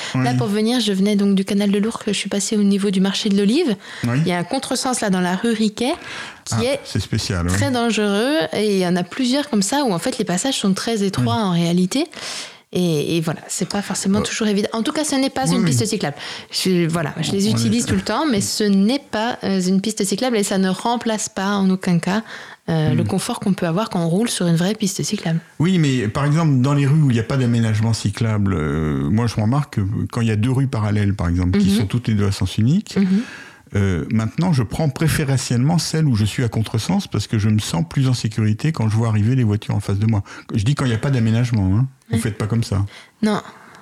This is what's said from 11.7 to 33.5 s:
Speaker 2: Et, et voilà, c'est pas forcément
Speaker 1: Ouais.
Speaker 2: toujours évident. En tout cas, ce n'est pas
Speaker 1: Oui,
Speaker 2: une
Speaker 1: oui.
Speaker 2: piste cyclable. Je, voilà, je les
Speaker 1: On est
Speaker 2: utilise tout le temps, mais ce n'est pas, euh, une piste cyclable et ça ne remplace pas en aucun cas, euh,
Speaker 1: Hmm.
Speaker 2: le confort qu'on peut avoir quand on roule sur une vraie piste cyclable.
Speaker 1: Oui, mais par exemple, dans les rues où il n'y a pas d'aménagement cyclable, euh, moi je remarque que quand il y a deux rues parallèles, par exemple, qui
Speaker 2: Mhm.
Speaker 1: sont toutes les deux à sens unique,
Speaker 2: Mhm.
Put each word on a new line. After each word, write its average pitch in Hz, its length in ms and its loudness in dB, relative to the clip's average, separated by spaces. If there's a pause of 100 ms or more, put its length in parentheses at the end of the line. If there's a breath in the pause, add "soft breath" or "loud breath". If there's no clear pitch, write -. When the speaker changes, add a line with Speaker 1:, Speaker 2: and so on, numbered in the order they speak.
Speaker 2:
Et, 165 440 0
et 170 40 2
voilà, 160 280 -4
c'est - 200 -6
pas 202 120 -4
forcément 196 380 -2
Speaker 1:
Ouais. - 60 0
Speaker 2:
toujours - 240 -2
évident. 208 240 0
En 226 100 -4
tout 302 100 -2
cas, 302 120 -2
ce 302 100 -2
n'est 269 160 0
pas 262 160 -4
Speaker 1:
Oui, 165 80 2
Speaker 2:
une 240 60 2
Speaker 1:
oui. 196 60 2
Speaker 2:
piste 156 200 2
cyclable. 190 300 -4 (340 loud breath)
Je, 175 380 2
voilà, 156 320 -2
je 156 120 -2
les 196 140 0
Speaker 1:
On 220 40 2
est - 20 2
Speaker 2:
utilise 226 340 2
tout - 80 0
le 190 80 2
temps, 240 240 -2
mais 214 140 0
ce - 240 -2
n'est 208 340 4
pas, 226 460 -4
euh, 196 180 0
une 190 180 2
piste 214 240 -2
cyclable 226 320 -2
et 202 60 2
ça 196 160 -2
ne 190 100 2
remplace 226 600 -2
pas 196 280 -4
en 190 140 2
aucun 185 280 0
cas, 190 240 0 (460 loud breath)
euh, 156 240 2
Speaker 1:
Hmm. 120 40 2
Speaker 2:
le 113 80 2
confort 190 340 -2
qu'on 202 160 0
peut 185 120 -2
avoir 196 220 0
quand 180 160 -2
on 165 40 0
roule 202 200 2
sur 180 200 -2
une 165 80 4
vraie 185 180 0
piste - 300 -4
cyclable. 165 340 -2 (220)
Speaker 1:
Oui, 180 180 4
mais 131 300 2
par 139 180 -2
exemple, 147 340 4
dans 139 140 2
les 143 120 2
rues 151 140 4
où 143 100 4
il 117 40 4
n'y 117 60 4
a - 40 0
pas 139 120 -2
d'aménagement 117 580 2
cyclable, 107 600 0
euh, 76 540 0
moi 113 200 2
je - 120 -4
remarque 127 360 0
que 110 40 0 (300)
quand 123 100 -4
il 117 60 2
y 110 60 2
a 107 40 2
deux 110 140 2
rues 131 160 2
parallèles, 104 480 0
par 87 140 -2
exemple, 90 320 2
qui 98 100 4
Speaker 2:
Mhm. 98 80 2
Speaker 1:
sont 110 80 0
toutes 120 220 -2
les 113 60 2
deux 101 120 2
à 101 60 2
sens - 260 -2
unique, 143 380 2
Speaker 2:
Mhm. 196 100 4 (720 loud breath)